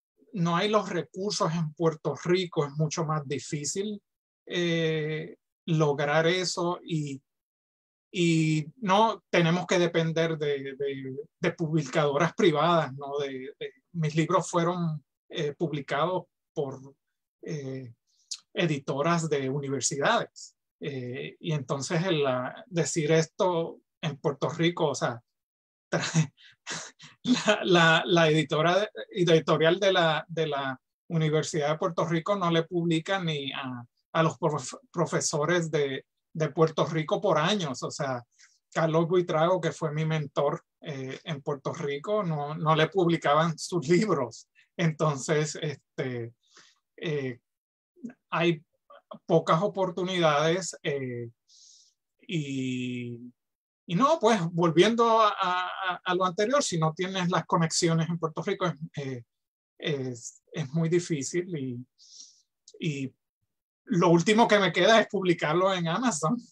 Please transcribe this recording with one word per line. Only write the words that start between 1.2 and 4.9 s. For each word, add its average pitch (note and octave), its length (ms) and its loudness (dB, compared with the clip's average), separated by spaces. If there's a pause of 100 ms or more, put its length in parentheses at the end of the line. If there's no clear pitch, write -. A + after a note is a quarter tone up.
en D#3 180 -2
Puerto D#3+ 400 -2 (100)
Rico, F3 420 0
es C3+ 80 -8
mucho D#3 320 -2
más D3+ 220 -4
difícil, D#3 720 -6 (460)
eh, D#3+ 920 -2 (280)